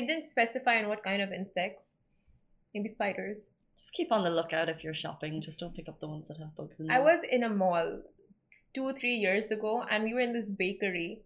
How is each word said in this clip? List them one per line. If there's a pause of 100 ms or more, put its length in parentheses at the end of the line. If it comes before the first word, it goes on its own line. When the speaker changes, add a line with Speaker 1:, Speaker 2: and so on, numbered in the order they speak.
Speaker 1:
didn't
specify
on
what
kind
of
insects. (800)
Maybe
spiders. (280)
Speaker 2:
Just
keep
on
the
lookout
if
you're
shopping.
Just
don't
pick
up
the
ones
that
have
bugs
in
them.
Speaker 1:
I
was (100)
in
a
mall (760)
two,
three
years
ago,
and
we
were
in
this
bakery.